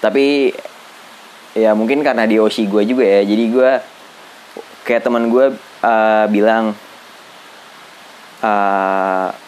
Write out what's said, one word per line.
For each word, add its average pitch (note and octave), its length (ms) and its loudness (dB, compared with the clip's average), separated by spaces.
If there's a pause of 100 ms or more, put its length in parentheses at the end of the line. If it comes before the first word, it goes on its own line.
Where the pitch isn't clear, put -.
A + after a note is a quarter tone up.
Tapi C#3 480 2 (1000)
ya A2 240 2
mungkin A#2+ 240 0
karena A#2+ 240 0
di A2 160 2
Oshi A2 240 0
gue G2+ 220 0
juga B2+ 180 0
ya, G2+ 160 4
jadi G#2+ 300 0
gue B2+ 200 2 (1080)
kayak A#2 220 -2
teman A#2+ 260 0
gue, C3 220 2 (320)
eh, A2 480 2
bilang, A2 420 0 (1700)
eh, F#2+ 880 0 (200)